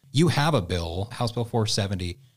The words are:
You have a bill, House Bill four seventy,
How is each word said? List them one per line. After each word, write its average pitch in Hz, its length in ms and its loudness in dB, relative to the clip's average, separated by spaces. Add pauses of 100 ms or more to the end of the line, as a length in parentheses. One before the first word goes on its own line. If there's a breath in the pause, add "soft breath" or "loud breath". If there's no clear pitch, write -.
(120)
You 156 160 4
have 143 260 2
a 131 80 2
bill, 87 500 -4
House 117 200 -2
Bill 117 140 -4
four 113 200 0
seventy, 98 540 -2 (180 soft breath)